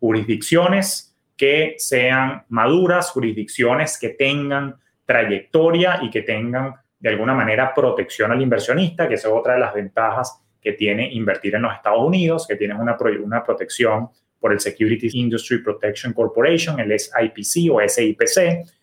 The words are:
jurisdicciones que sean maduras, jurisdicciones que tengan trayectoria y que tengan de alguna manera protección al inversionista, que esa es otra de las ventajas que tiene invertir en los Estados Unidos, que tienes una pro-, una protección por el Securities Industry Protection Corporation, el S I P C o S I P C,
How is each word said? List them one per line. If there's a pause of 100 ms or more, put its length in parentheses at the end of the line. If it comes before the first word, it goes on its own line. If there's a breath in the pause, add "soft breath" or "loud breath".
jurisdicciones (220)
que
sean
maduras,
jurisdicciones
que
tengan (280)
trayectoria
y
que
tengan (240)
de
alguna
manera
protección
al
inversionista,
que
esa
es
otra
de
las
ventajas (200)
que
tiene
invertir
en
los
Estados
Unidos,
que
tienes
una
pro-,
una
protección (300)
por
el
Securities
Industry
Protection
Corporation,
el
S (100)
I
P
C
o
S
I
P
C, (180)